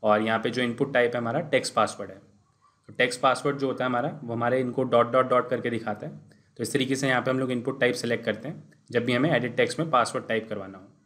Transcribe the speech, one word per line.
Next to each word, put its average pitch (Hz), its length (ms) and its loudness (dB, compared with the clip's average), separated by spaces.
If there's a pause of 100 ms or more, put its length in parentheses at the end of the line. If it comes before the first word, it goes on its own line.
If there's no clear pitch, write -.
और 107 180 6
यहाँ 113 180 2
पे 113 100 -2
जो 120 120 -2
इनपुट 120 320 -2
टाइप 120 180 4
है 123 60 -2
हमारा 120 220 -2 (100)
टेक्स्ट - 240 0
पासवर्ड 104 360 0
है। 95 80 -16 (720)
तो 107 40 -16
टेक्स्ट 123 280 0
पासवर्ड 135 360 2
जो 135 100 -2
होता 127 160 -2
है 127 60 0
हमारा, 123 340 -2
वो 117 100 -6
हमारे 120 260 2
इनको 127 260 0
डॉट, 117 260 4
डॉट, 127 180 4
डॉट 123 200 2
करके 120 200 -2
दिखाता 110 380 -6
है। - 120 -14 (380)
तो 120 60 -4
इस 110 100 -6
तरीके 135 220 0
से 135 120 -2
यहाँ 127 140 2
पे 131 100 -2
हम 131 80 0
लोग 127 120 -2
इनपुट 127 280 -4
टाइप 123 160 2
सिलेक्ट 117 300 -2
करते 107 220 -4
हैं - 160 -12 (280)
जब 117 140 0
भी 123 80 0
हमें 127 180 2
एडिट 120 260 0
टेक्स्ट 120 220 0
में 165 120 -2
पासवर्ड 117 360 0
टाइप 110 220 -2
करवाना 95 280 -10
हो। 95 60 -20 (220)